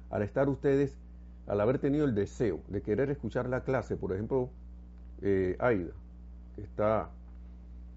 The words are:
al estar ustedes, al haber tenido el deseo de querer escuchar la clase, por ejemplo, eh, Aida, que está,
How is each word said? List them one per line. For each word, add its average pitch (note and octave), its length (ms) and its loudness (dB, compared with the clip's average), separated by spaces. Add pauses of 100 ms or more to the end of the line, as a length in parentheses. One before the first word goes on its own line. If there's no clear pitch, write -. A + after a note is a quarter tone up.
(100)
al G#2 120 2
estar C3 260 2
ustedes, C#3 480 4 (500)
al G#2 140 2
haber B2 180 6
tenido D3 260 2
el C3+ 100 4
deseo G2 540 2
de G2 140 -2
querer A#2+ 280 2
escuchar B2 380 -2
la B2 140 0
clase, A#2+ 340 0
por F#2 160 -2
ejemplo, B2+ 380 0 (720)
eh, F#2+ 380 4
Aida, G2+ 320 4 (640)
que G#2+ 60 -10
está, G#2 480 2 (880)